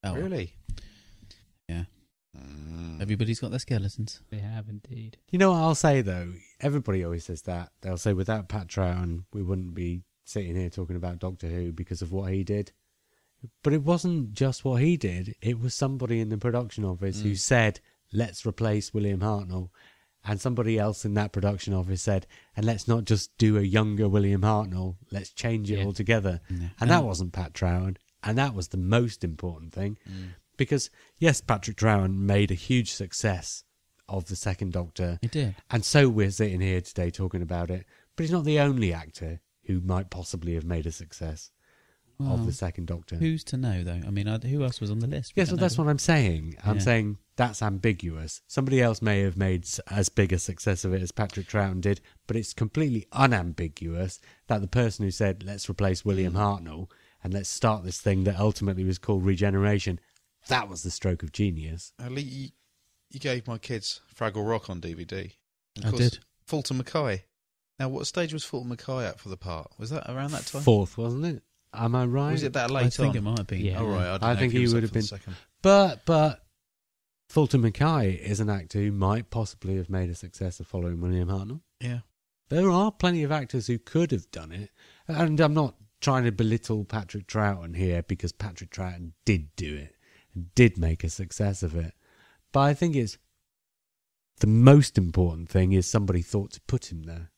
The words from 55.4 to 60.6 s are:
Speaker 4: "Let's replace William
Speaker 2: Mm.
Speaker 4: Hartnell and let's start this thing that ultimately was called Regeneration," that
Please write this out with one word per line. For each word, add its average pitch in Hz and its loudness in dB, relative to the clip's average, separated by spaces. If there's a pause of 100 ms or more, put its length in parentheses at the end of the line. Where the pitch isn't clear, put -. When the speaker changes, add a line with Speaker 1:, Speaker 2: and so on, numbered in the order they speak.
Speaker 4:
"Let's 101 -10
replace 95 -2
William 95 0
Speaker 2:
Mm. 92 0 (260)
Speaker 4:
Hartnell 80 -10 (320)
and 92 -4
let's 98 -4
start 107 0
this 90 -8
thing 95 2
that 101 2
ultimately 98 0
was 92 0
called 95 0
Regeneration," 98 2 (480)
that 240 0